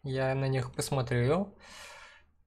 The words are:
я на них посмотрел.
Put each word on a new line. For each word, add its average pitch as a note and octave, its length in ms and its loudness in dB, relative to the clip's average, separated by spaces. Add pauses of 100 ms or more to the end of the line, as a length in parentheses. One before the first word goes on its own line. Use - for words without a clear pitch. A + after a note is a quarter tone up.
я C3 300 0
на C3+ 140 2
них C3 260 0
посмотрел. C3+ 800 2 (920)